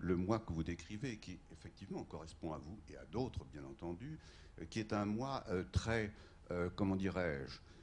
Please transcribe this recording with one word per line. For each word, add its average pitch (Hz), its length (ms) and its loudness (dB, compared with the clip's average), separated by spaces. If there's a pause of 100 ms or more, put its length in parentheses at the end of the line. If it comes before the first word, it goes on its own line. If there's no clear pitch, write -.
le 87 160 6
moi 95 220 6
que 90 140 -2
vous 80 120 2
décrivez, 107 540 -2
qui 90 200 -8 (140)
effectivement 98 520 -6
correspond 80 500 -6
à 76 40 -2
vous 80 200 -8 (120)
et 71 60 -12
à 65 160 -12
d'autres, 120 400 0
bien 73 180 -6
entendu, 87 480 -4 (420)
euh, - 100 -6
qui 113 100 0
est 107 140 -2
un 104 100 4
moi, 120 460 2
euh, 90 200 4
très, 110 400 4 (400)
euh, 87 240 4
comment 98 220 6
dirais-je, 85 640 2 (240)